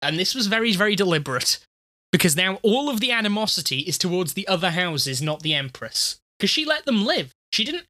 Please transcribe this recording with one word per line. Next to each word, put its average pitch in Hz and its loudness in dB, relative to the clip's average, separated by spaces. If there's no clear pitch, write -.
And 151 0
this 185 0
was 247 0
very, 226 2
very 208 2
deliberate, 151 0
because 175 6
now 190 0
all 254 4
of 226 0
the 247 0
animosity 208 0
is - -2
towards 180 0
the 196 -6
other 180 2
houses, 156 -2
not 151 -4
the 156 0
Empress. - -4
'Cause 202 0
she 311 0
let 302 -2
them 220 2
live. 240 -2
She 220 0
didn't 330 -6